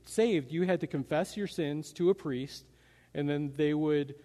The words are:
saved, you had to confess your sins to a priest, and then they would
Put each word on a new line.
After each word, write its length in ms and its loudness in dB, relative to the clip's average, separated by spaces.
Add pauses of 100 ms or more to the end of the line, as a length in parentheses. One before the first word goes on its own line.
saved, 480 2
you 100 0
had 180 2
to 60 -2
confess 500 -2
your 120 -4
sins 460 -4
to 160 4
a 40 4
priest, 500 -6 (480)
and 160 0
then 280 0
they 180 4
would 400 2 (100)